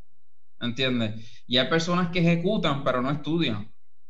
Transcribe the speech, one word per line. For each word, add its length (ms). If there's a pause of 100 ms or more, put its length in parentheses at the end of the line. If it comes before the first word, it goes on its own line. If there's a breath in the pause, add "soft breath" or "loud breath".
(600)
¿Entiendes? 840
Y 120
hay 120
personas 400
que 100
ejecutan, 640
pero 180
no 100
estudian. 600 (380)